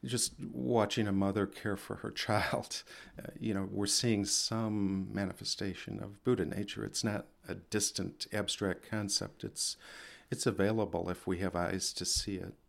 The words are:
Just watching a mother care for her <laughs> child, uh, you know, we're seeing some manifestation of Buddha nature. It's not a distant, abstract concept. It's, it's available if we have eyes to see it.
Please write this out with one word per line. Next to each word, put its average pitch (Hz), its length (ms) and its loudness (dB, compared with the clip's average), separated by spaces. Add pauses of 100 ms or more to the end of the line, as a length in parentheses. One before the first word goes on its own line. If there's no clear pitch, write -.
Just 120 280 0 (200)
watching 120 540 4
a 104 40 2
mother 98 340 4
care 101 300 -4
for 98 220 -6
her - 140 -8
<laughs> - 0 -
child, - 720 0 (340)
uh, - 220 -10
you 110 140 0
know, 95 180 0
we're 101 160 0
seeing 104 380 4
some 101 880 2
manifestation 101 880 -4
of 101 220 -12
Buddha 120 220 4
nature. 104 400 -4
It's - 180 -4
not 104 220 0 (220)
a 95 80 -4
distant, - 760 -2
abstract 104 580 0
concept. 104 540 -2
It's, - 320 -2 (540)
it's - 160 -2
available 98 640 2
if - 160 -4
we 92 140 0
have 92 160 0
eyes 87 380 0
to 92 120 -6
see - 300 0
it. 90 180 -6 (160)